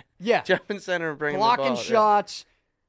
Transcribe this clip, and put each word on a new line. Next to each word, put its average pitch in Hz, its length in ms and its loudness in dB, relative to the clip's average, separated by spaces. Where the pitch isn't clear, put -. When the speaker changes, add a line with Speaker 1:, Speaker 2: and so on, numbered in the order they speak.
Speaker 1:
<laughs> - 160 -20
Speaker 2:
Yeah. 190 220 0
Speaker 1:
Jumping 190 380 -2
center 170 300 -4
and 147 80 -10
bringing 147 200 -2
Speaker 2:
Blocking 247 280 2
Speaker 1:
the 262 40 0
ball. 240 80 -2
Yeah. - 40 -6
Speaker 2:
shots. 214 640 2